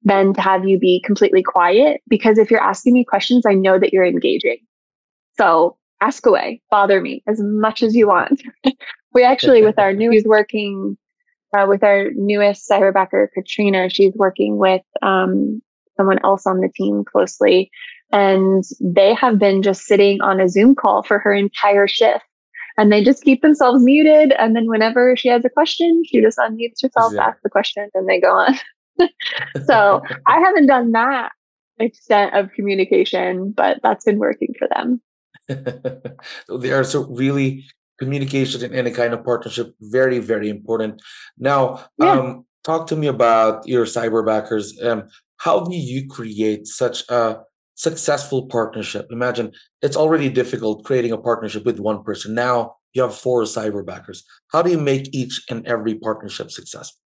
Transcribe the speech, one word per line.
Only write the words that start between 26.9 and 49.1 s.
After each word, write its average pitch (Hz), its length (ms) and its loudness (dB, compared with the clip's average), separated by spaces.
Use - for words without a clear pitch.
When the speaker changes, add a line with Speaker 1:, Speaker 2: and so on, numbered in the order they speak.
Speaker 2:
Exactly. 208 60 -4
Speaker 1:
asks - 240 -2
the - 60 -4
question, 202 440 -4
and 190 160 -4
they 185 100 0
go 180 160 2
on. 262 200 2
<laughs> 349 100 2
So 202 360 4
Speaker 2:
<laughs> - 140 -4
Speaker 1:
I 262 140 4
haven't 349 260 4
done 247 240 2
that 240 400 -2
extent 220 540 0
of 196 180 -2
communication, 190 1040 -2
but 190 260 0
that's 214 220 -2
been 208 160 0
working - 400 -4
for - 80 -4
them. 247 340 -4
Speaker 2:
<laughs> 131 540 -12
So - 100 -12
they 127 140 -6
are, 135 120 0
so 135 220 -4
really 135 600 -4
communication 135 640 -6
in 123 100 -10
any 123 180 -4
kind 120 220 -2
of 113 100 -10
partnership, 120 560 -6
very, 123 400 -2
very 107 300 -4
important. 107 520 -8
Now, 135 480 -4
Speaker 1:
Yeah. - 140 2
Speaker 2:
um, 127 340 -4
talk 160 240 -6
to 165 80 -4
me 151 120 -4
about 113 600 0
your 120 180 0
cyberbackers. 110 1000 -4
Um, 113 220 -4
how 170 280 -2
do 180 100 -8
you 135 320 -8
create 110 600 -6
such - 420 -6
a 113 300 -4
successful 143 720 -6
partnership? 107 640 -8